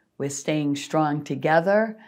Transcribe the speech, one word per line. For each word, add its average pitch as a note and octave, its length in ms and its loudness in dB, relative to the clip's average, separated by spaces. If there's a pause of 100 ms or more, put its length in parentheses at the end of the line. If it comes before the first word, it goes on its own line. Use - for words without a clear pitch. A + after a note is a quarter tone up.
(180)
We're C#3 120 -4
staying C#3+ 480 -2
strong D3+ 440 -2
together. E3+ 760 2 (100)